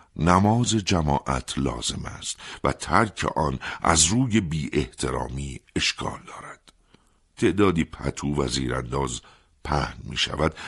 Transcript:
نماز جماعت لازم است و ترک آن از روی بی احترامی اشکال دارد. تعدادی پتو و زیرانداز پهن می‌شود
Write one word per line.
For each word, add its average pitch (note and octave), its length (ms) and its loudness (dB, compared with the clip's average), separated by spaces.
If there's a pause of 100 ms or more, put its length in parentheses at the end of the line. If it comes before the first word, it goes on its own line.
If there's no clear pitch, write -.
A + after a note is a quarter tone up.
(160)
نماز G#2 520 4
جماعت D#2 880 0
لازم B1+ 460 -4
است - 320 -10 (280)
و C#2 80 2
ترک - 540 0 (100)
آن C#2 220 0 (220)
از D#2 240 4
روی A2 360 2
بی D#2 320 -2
احترامی C2 880 -4 (160)
اشکال - 500 -4
دارد. - 460 -18 (640)
تعدادی F#2+ 480 4
پتو C#2+ 500 -4
و C#2 140 0
زیرانداز B1 720 -4 (440)
پهن D2 380 -2
می‌شود C2+ 520 -2 (140)